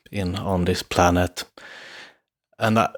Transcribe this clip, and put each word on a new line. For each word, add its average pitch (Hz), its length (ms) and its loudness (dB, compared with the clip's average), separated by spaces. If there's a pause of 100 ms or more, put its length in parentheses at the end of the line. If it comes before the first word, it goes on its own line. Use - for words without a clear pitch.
(100)
in, 92 260 -4
on 95 280 -2
this 90 180 0
planet. 87 600 2 (1120)
And 110 200 2
a-, - 200 2